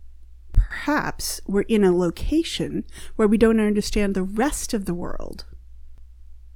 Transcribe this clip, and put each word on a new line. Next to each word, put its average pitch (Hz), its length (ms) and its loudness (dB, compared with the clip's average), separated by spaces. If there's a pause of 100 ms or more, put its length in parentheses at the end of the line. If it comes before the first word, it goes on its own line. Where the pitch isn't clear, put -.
(520)
perhaps - 920 0
we're 196 180 2
in 214 200 4
a 180 140 6
location 180 880 0 (320)
where 220 100 4
we 214 100 6
don't 226 220 6
understand 208 560 2
the 185 80 -2
rest 214 500 -2
of 208 120 -2
the 175 100 -4
world. - 500 -6 (1120)